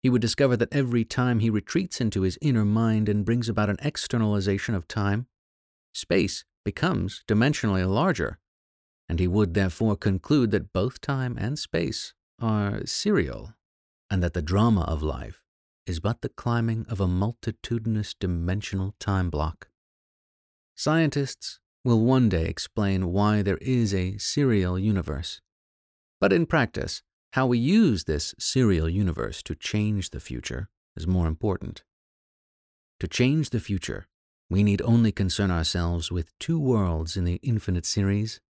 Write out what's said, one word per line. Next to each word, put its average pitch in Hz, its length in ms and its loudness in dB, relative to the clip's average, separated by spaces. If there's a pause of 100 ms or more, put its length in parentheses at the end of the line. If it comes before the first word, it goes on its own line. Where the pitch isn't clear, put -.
He 131 60 2
would 123 140 4
discover 123 340 2
that 113 160 -2
every 120 320 0
time 123 360 0
he 113 100 2
retreats 147 500 -2
into 104 220 0
his 92 180 0
inner 120 240 2
mind 107 460 2
and 104 160 0
brings 117 240 0
about 104 180 0
an 98 140 -2
externalization 104 920 0
of 90 140 -6
time, 104 380 -2 (680)
space - 540 -2 (180)
becomes 104 640 -2
dimensionally 107 580 2
larger, 104 520 0 (680)
and 85 140 -2
he 92 80 2
would 95 240 2
therefore 98 440 0
conclude 110 560 0
that 92 200 -2
both 101 300 -2
time 131 360 -4
and 131 200 -4
space - 560 -6 (260)
are 107 460 -2
serial, 73 680 -2 (580)
and 90 120 2
that 87 100 0
the 87 80 -2
drama 98 420 4
of 76 200 -2
life 65 400 -6 (440)
is 82 140 -6
but 110 220 -4
the 117 80 -6
climbing 117 580 -2
of 95 120 -4
a 92 80 2
multitudinous 110 1040 -2
dimensional 92 840 -2
time 95 300 0
block. 76 400 -4 (1120)
Scientists 151 800 0 (240)
will 117 180 4
one 123 280 6
day 82 180 2
explain 95 640 -2
why 104 320 2
there 95 180 0
is 117 320 0
a 92 240 -2
serial 101 600 0
universe. 92 640 -2 (800)
But 185 120 4
in 170 140 4
practice, - 560 -2 (300)
how 131 160 2
we 120 100 4
use 147 460 4
this - 340 -2
serial 95 500 2
universe 87 540 -2
to - 140 -8
change 104 540 -2
the - 100 -10
future 62 480 -8 (280)
is 78 80 -8
more 90 220 2
important. - 560 -4 (1160)
To 87 80 -6
change 135 420 2
the 117 80 -2
future, - 480 -6 (420)
we 95 140 2
need 101 200 4
only 117 280 4
concern 95 400 0
ourselves 85 640 -2
with - 260 -6
two 165 220 -2
worlds 95 560 0
in 90 80 0
the 87 180 0
infinite 104 420 -2
series. 104 560 0 (120)